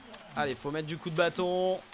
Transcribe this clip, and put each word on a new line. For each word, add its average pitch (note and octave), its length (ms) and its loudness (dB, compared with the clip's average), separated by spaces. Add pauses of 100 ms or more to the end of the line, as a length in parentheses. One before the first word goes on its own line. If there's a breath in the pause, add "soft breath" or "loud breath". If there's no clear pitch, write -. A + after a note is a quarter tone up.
(360)
Allez, C#3+ 200 0
faut C#3+ 160 -4
mettre D#3 160 -2
du D#3+ 100 -4
coup F3+ 120 -6
de D#3+ 60 -4
bâton. F3+ 640 4 (140)